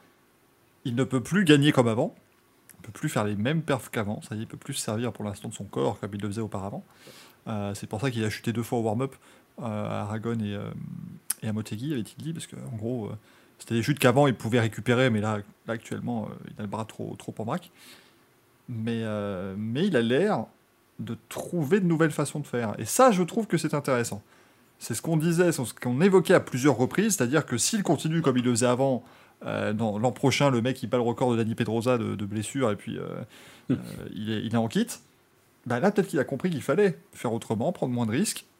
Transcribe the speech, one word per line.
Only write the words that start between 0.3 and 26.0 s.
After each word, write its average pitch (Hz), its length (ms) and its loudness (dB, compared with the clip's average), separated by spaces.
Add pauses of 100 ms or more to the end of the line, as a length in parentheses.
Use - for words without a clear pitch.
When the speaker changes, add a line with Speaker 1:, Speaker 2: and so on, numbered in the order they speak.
Speaker 1:
Il 117 80 -2
ne 131 100 2
peut 127 180 0
plus 190 220 2
gagner 151 280 8
comme 120 160 4
avant. 123 260 0 (600)
Il - 60 -20
ne - 60 -20
peut - 60 -16
plus - 180 -6
faire 110 140 0
les 104 120 -2
mêmes 135 260 0
perfs 135 280 -2
qu'avant. 107 320 -4
Ça - 120 -10
y 107 40 -6
est, 110 40 -6
il 113 40 -8
peut - 100 -14
plus - 180 -10
se - 60 -6
servir 113 320 -2
pour - 120 -10
l'instant 101 260 -8
de - 40 -10
son - 100 -12
corps 131 360 -2
comme 101 140 -8
il 104 80 -6
le 107 60 -4
faisait 104 120 -6
auparavant. 104 440 -8 (640)
Euh, 101 260 -4
c'est - 120 -10
pour 104 140 -8
ça 131 100 -2
qu'il 113 140 -2
a 107 60 0
chuté - 240 -4
deux 117 80 -2
fois 120 160 -2
au 113 40 0
warm-up, 113 320 -2 (460)
euh, 156 40 -8
à 107 400 -4
Aragon 110 360 -4
et, 104 140 -4
euh, 104 160 -8 (720)
et 113 60 -4
à 107 40 -2
Motegi, 107 400 -6
avait-il 113 300 -6
dit, 156 100 -8
parce 165 140 -12
que, - 100 -16
en 131 200 -10
gros, 110 320 -6
euh, - 80 -10 (420)
c'était - 160 -6
des 117 80 2
chutes 147 160 0
qu'avant 135 280 6
il 131 80 4
pouvait 117 260 2
récupérer, 120 500 2
mais 107 100 2
là, 107 180 0 (280)
là 113 80 -4
actuellement, 113 560 -6
euh, - 40 -12 (140)
il - 100 -14
a 107 40 -10
le 107 60 -6
bras 107 180 -6
trop, 110 320 -10
trop - 200 -12
en 113 60 -6
vrac. 135 260 -6 (960)
Mais, 113 340 -4
euh, 101 560 -4
mais 117 280 0
il 180 100 2
a 117 60 4
l'air 131 440 2 (520)
de 113 180 -8 (120)
trouver 175 520 0
de 185 60 4
nouvelles 160 260 4
façons 156 260 -2
de 143 80 -6
faire. 117 320 -2
Et 113 60 -6
ça, 254 260 6
je 180 140 4
trouve 208 240 -2
que - 80 2
c'est 156 180 0
intéressant. 123 480 0 (560)
C'est - 160 -6
ce - 80 -6
qu'on 165 140 2
disait, 170 360 4
c'est 135 120 -4
ce 110 100 -8
qu'on 123 260 -2